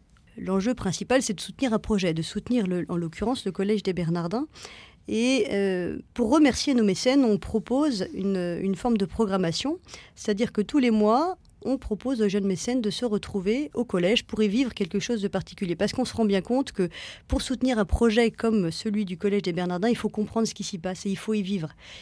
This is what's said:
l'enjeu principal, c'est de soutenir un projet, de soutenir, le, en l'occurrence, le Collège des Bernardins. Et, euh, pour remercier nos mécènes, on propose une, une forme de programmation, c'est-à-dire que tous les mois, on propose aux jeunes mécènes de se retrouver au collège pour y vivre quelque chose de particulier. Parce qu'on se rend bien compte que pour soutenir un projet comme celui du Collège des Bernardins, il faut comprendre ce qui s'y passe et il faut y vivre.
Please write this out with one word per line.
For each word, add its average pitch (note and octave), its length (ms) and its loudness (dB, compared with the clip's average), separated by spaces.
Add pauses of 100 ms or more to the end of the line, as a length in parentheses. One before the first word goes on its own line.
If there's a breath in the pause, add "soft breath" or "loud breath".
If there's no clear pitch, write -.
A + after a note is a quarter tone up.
(400)
l'enjeu F#3+ 320 0
principal, B3 480 0
c'est G#3+ 120 -4
de - 80 -6
soutenir A3 320 -2
un G#3+ 60 2
projet, F#3 340 0
de E3 80 -2
soutenir, G#3+ 440 -2
le, F3+ 220 -2
en F#3 80 -4
l'occurrence, G3 480 -4
le F#3+ 80 -2
Collège G3 320 0
des F#3+ 80 0
Bernardins. F3 560 -2 (640 loud breath)
Et, B3 420 2
euh, F#3 480 0 (140)
pour A3+ 160 0
remercier D4 440 6
nos A#3 120 6
mécènes, B3+ 400 4
on G#3+ 120 4
propose A#3 760 0
une, F#3 480 -2
une F#3+ 140 0
forme A#3+ 200 0
de G3 100 2
programmation, G3 760 0 (360 loud breath)
c'est-à-dire G#3+ 380 -2
que G#3 80 0
tous D4 180 0
les B3 120 4
mois, A3+ 460 4 (280)
on B3+ 120 0
propose A#3 440 -4
aux G#3 80 4
jeunes G3 180 0
mécènes A#3+ 320 -2
de G#3 100 0
se - 140 -4
retrouver G#3 720 -2
au A#3+ 100 -2
collège F#3+ 400 2
pour G#3+ 180 -4
y G#3+ 60 6
vivre A#3 260 0
quelque G3+ 260 -4
chose A#3 220 -2
de G3 60 -2
particulier. F3 480 -4
Parce G3+ 160 0
qu'on B3+ 140 -2
se - 80 -6
rend A3+ 100 0
bien G3 160 2
compte B3 320 -2
que F3+ 160 0 (400 loud breath)
pour C4+ 140 0
soutenir B3+ 380 0
un G3+ 40 2
projet A#3 480 4
comme G#3+ 400 0
celui G#3 320 -4
du F3+ 140 -6
Collège G3+ 240 0
des F#3 100 -2
Bernardins, F3+ 380 -2
il A3+ 80 2
faut G#3+ 100 -4
comprendre G#3+ 400 -2
ce - 60 -8
qui G3 100 -10
s'y - 140 -8
passe F#3 280 -8
et G3 40 -2
il F#3+ 80 -2
faut - 160 -4
y G#3+ 80 2
vivre. F3+ 300 -4 (300 loud breath)